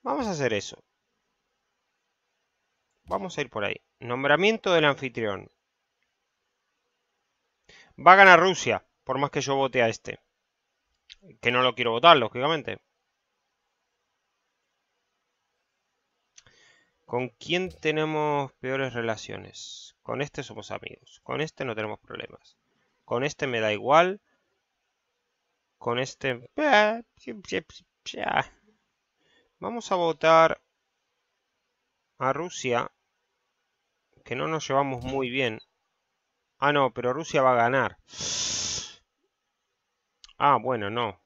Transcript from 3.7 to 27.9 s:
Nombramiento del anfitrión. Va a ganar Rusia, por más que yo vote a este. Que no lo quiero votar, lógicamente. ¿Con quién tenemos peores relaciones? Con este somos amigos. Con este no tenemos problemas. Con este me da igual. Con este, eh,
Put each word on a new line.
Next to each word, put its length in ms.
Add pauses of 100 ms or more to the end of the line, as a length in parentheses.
Nombramiento 720
del 140
anfitrión. 680 (2500)
Va 160
a 20
ganar 240
Rusia, 460 (180)
por 140
más 140
que 100
yo 140
vote 260
a 80
este. 300 (1200)
Que 100
no 100
lo 140
quiero 160
votar, 240
lógicamente. 640 (4000)
¿Con 240
quién 400
tenemos 920
peores 320
relaciones? 1080
Con 180
este 200
somos 300
amigos. 520
Con 180
este 240
no 100
tenemos 240
problemas. 580 (460)
Con 220
este 200
me 140
da 140
igual. 480 (1600)
Con 220
este, 560
eh, 480 (2500)